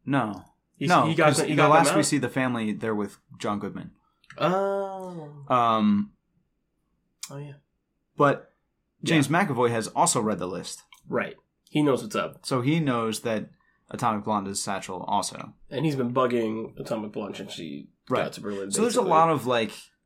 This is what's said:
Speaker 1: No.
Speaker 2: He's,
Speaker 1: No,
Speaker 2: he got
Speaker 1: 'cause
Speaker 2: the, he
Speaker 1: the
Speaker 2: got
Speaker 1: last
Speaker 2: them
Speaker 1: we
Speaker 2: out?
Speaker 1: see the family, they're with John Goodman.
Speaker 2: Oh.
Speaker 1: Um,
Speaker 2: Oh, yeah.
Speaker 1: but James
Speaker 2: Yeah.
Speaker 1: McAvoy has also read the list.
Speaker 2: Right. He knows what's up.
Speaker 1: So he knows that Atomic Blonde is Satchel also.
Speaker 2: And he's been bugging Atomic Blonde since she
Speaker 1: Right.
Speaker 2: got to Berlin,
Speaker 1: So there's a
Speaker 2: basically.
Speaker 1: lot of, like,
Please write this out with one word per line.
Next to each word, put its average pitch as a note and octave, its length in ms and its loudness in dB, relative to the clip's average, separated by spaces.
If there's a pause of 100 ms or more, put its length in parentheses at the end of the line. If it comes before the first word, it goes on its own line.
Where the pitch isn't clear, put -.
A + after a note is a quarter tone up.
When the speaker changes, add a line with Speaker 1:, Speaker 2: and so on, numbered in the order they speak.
Speaker 1:
No. A2+ 380 -2 (340)
Speaker 2:
He's, C#3 120 -2
Speaker 1:
No, D#3+ 180 6
Speaker 2:
he D#3+ 80 0
got D#3 120 6
Speaker 1:
'cause C#3+ 100 4
Speaker 2:
the, D3+ 80 0
he D3+ 80 -2
Speaker 1:
the C#3+ 100 2
Speaker 2:
got D3 80 6
Speaker 1:
last D#3 160 8
Speaker 2:
them C#3+ 80 2
Speaker 1:
we D3 60 4
Speaker 2:
out? C#3 40 2
Speaker 1:
see D3 140 0
the A#2+ 100 -2
family, A#2+ 440 -2
they're A2 200 -2
with G#2 240 -4 (220)
John G#2 200 -4
Goodman. F2+ 320 -10 (460)
Speaker 2:
Oh. F#3 1120 -4
Speaker 1:
Um, A2 640 4 (1200)
Speaker 2:
Oh, C#3+ 80 -14
yeah. C#3+ 160 -14 (640)
Speaker 1:
but - 340 2 (520)
James E3 260 4
Speaker 2:
Yeah. E3+ 160 4
Speaker 1:
McAvoy B2 240 2
has A2+ 200 -2
also C#3 320 2
read G#2+ 180 0
the F2+ 80 -6
list. F2+ 360 -10 (240)
Speaker 2:
Right. A2 280 -4 (340)
He D3+ 120 0
knows C#3 220 2
what's G#2+ 120 -10
up. E2+ 300 -4
Speaker 1:
So B2+ 160 -2
he D3 180 2
knows A#2 420 -2
that G#2+ 280 -4 (400)
Atomic G#2+ 360 -2
Blonde G#2 220 -2
is G2 140 -6
Satchel F#2 420 -6
also. - 500 -4 (160)
Speaker 2:
And C#3 160 -2
he's D3+ 100 2
been A#2+ 180 -2
bugging A#2 640 -2
Atomic G#2+ 340 -6
Blonde G#2 240 -8
since - 160 -12
she D2 360 -12 (200)
Speaker 1:
Right. B2 140 0
Speaker 2:
got - 100 -6
to - 80 -16
Berlin, G2+ 300 -8
Speaker 1:
So G3+ 100 0
there's A#3+ 140 2
a B3+ 40 4
Speaker 2:
basically. G3 100 0
Speaker 1:
lot E3 200 6
of, C3+ 180 0
like, A#2 240 0 (340)